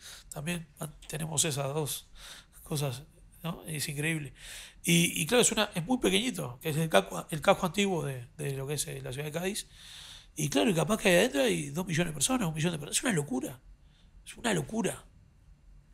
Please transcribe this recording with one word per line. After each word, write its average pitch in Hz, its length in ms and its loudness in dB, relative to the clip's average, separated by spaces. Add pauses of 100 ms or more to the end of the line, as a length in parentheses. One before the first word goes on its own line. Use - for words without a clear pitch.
(340)
También 165 320 -6 (140)
man-, 151 160 -10 (140)
tenemos 160 340 -2
esas 139 300 -2
dos 151 340 -4 (560)
cosas, 139 400 -4 (400)
¿no? 165 240 -8
Es 156 220 -6
increíble. 147 440 -2 (480)
Y, 170 400 4
y 160 40 0
claro, 240 160 6
es, - 100 6
una, 214 240 2
es 165 100 -2
muy 254 120 2
pequeñito, 190 640 0
que 160 80 -4
es 147 80 0
el 160 100 0
casco, 185 420 2
el 151 120 -4
casco 190 240 4
antiguo 185 400 0
de, 127 220 -8 (100)
de 143 180 -4
lo 135 100 -6
que 147 100 -4
es, 139 120 -4
eh, 139 160 -10
la 135 80 -8
ciudad 143 140 -8
de 147 80 -8
Cádiz. 185 340 -4 (680)
Y 147 100 -2
claro, 269 220 4
y 185 40 4
capaz 165 260 2
que 202 100 4
ahí 175 60 8
adentro 262 280 6
hay 165 280 0
dos 180 140 -4
millones 170 260 0
de - 20 -8
personas, 170 340 2
un 156 60 -2
millón 160 180 0
de 160 80 -4
personas. - 180 -4
Es - 60 -2
una - 100 0
locura. 156 460 -2 (680)
Es - 120 -16
una 220 160 0
locura. 185 500 -2 (920)